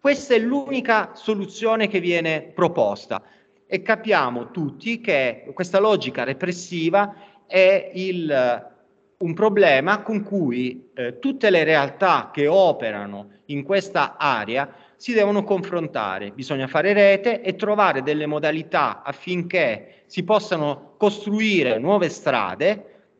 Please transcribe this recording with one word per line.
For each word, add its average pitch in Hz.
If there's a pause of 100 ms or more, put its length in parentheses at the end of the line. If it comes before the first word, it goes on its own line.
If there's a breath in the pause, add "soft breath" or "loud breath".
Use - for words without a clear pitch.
Questa 277
è 226
l'unica 240
soluzione 220
che 190
viene 165 (140)
proposta, 113 (440 soft breath)
e 185
capiamo 175
tutti 214
che 135
questa 180
logica 143
repressiva 175 (320 loud breath)
è 185
il, 151 (500)
un 165
problema 196
con 214
cui, 127
eh, 123
tutte 269
le 170
realtà 147
che 143
operano 110 (160 soft breath)
in 143
questa 185
area 127 (280 loud breath)
si -
devono 208
confrontare. 151
Bisogna 135
fare 156
rete 202
e 185
trovare 202
delle 151
modalità 151
affinché 170
si -
possano 170
costruire 202
nuove 175
strade 131 (320 loud breath)